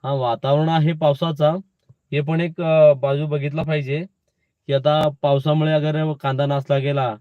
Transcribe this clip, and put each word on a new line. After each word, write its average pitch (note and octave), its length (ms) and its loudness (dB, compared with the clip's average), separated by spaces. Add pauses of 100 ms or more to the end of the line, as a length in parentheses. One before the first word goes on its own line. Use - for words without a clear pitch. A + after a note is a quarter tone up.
हा, C3+ 100 -4
वातावरण C#3 560 0
आहे E3 240 2
पावसाचा, D#3 580 0 (600)
हे D3 100 -2
पण D#3+ 200 -2
एक, F3 200 -6
अ, D#3+ 320 6
बाजू C#3 340 -2
बघितला D3 360 -4
पाहिजे D3 420 -4 (640)
की C#3 60 -2
आता D3+ 360 2 (120)
पावसामुळे D3+ 520 2
अगर D3+ 400 0
कांदा C3+ 320 -2
नासला C#3 320 -2
गेला C3+ 440 -2